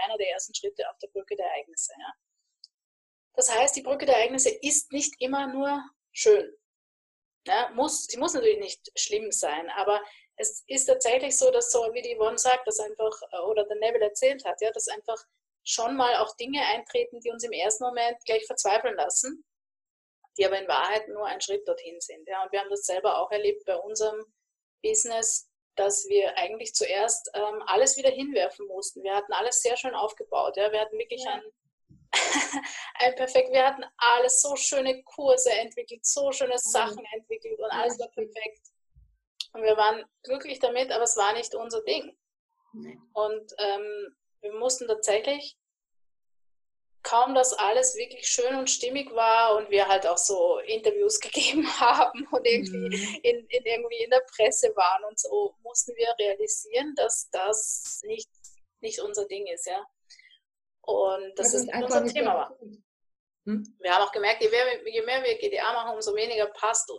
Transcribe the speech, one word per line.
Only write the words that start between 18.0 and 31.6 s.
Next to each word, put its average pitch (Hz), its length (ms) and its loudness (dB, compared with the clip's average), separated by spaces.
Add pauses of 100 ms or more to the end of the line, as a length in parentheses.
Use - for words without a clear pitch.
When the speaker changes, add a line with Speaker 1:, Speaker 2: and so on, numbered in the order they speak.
Speaker 1:
gleich 220 220 0
verzweifeln - 500 0
lassen, 254 480 -2 (920)
die 190 80 4
aber 190 140 0
in 190 80 -6
Wahrheit 190 400 0
nur 208 180 -6
ein - 140 -6
Schritt 202 280 -4
dorthin 170 320 -6
sind. 160 280 -14
Ja. 190 160 -4
Und 190 80 -8
wir 202 80 0
haben 196 100 -6
das 202 160 -2
selber 185 320 0
auch 180 120 -2
erlebt 208 360 0
bei 185 100 0
unserem 214 480 -4 (580)
Business, 226 640 0 (280)
dass 202 320 0
wir 196 280 4
eigentlich 214 380 -4
zuerst, 202 600 0
ähm, 208 320 -4
alles - 300 4
wieder 269 140 4
hinwerfen 269 560 -2
mussten. - 360 -10
Wir 190 140 -2
hatten 202 160 -4
alles 214 300 0
sehr 240 140 2
schön 254 180 -6
aufgebaut. 180 640 -2
Ja. 208 160 0
Wir 214 80 0
hatten 214 180 -4
wirklich 240 260 -8
Speaker 2:
Ja. 214 80 -4
Speaker 1:
ein, 208 100 -8 (680)